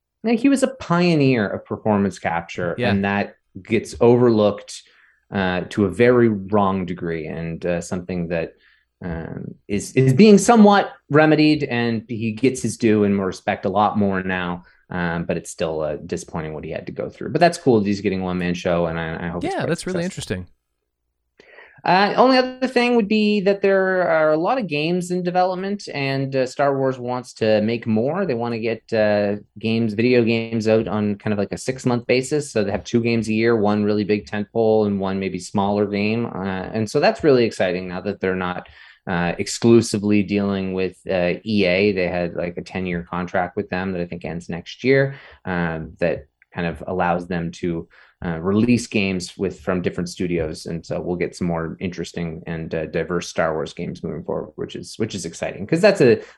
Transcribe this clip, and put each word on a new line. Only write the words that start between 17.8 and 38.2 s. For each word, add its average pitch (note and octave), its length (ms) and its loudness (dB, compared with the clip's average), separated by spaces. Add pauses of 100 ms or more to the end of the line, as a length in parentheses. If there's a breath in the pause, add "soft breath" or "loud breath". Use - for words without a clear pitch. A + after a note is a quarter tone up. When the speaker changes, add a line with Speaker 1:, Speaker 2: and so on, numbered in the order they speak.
Speaker 1:
He's G2+ 160 -2
getting F#2+ 220 -2
a - 20 -4
one-man F2+ 300 -2
show, F2 320 0
and E2 120 -4
I, E2 280 -6
I - 20 -6
hope E2+ 160 -6
it's F#4+ 80 -6
Speaker 2:
Yeah, F#4 80 -6
Speaker 1:
quite - 80 -4
Speaker 2:
that's - 180 -4
really F3+ 180 -4
Speaker 1:
successful. D3+ 320 -8
Speaker 2:
interesting. F2+ 180 -14 (1300 loud breath)
Speaker 1:
Uh, F#3+ 320 4
only B3+ 200 6
other B3+ 300 0
thing A#3+ 300 2
would A3 100 2
be G#3 340 2
that G3 220 0
there F#3+ 400 2
are D#3 300 4
a D3+ 40 4
lot G3 220 0
of A3 80 -4
games E3+ 460 -2
in F3+ 100 -2
development, F#3 720 -2
and, C3+ 400 -2
uh, C3 100 2
Star C#3 320 0
Wars C3 220 0
wants B2 360 -8
to G#2+ 280 2
make A#2 240 -2
more. C3+ 400 0
They C#3 80 -2
wanna A#2 240 -4
get, A2+ 340 -4
uh, G#2 440 2 (240)
games, A2+ 340 0
video A#2+ 300 4
games A2+ 420 0
out A2 220 4
on G#2 280 0
kind A2 160 -4
of G2+ 60 0
like G2 140 -2
a F2+ 40 -6
six-month B2 520 -2
basis. C3 420 0
So G#2+ 140 0
they G2 80 -2
have G2+ 100 -6
two - 180 0
games A#2 280 0
a A2 40 -2
year, A2+ 240 2
one G#2 280 2
really G#2 180 0
big G#2 240 -2
tentpole A2 600 0
and G2+ 100 -2
one F#2+ 220 -2
maybe F#2+ 180 -4
smaller G2+ 480 0
game. G#2 400 -2
Uh, F#2+ 480 -6
and A2 160 -2
so D3 80 -2
that's G#3 240 2
really C3 220 6
exciting F#2 420 -2
now F2+ 140 -8
that G2+ 200 -6